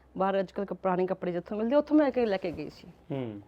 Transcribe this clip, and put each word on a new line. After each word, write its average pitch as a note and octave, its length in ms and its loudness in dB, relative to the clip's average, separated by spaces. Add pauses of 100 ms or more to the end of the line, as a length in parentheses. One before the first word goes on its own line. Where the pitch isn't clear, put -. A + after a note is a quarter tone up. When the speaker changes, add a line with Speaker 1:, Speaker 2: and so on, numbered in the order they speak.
(180)
Speaker 1:
ਬਾਹਰ G3 220 2
ਅੱਜ F#3 120 -4
ਕੱਲ੍ਹ G3+ 140 -4
ਕ-, - 60 -6
ਪੁਰਾਣੇ F#3 340 2
ਕੱਪੜੇ F3+ 260 -4
ਜਿੱਥੋਂ F3 240 -6
ਮਿਲਦੇ A#3 200 2
ਉੱਥੋਂ D4 200 4
ਮੈਂ D4 140 6
ਕੇ B3 160 0
ਲੈ G3 100 0
ਕੇ F3+ 160 -4
ਗਈ D3 180 -10
ਸੀ। - 180 -20 (220)
Speaker 2:
ਹੂੰ। A#2+ 380 -6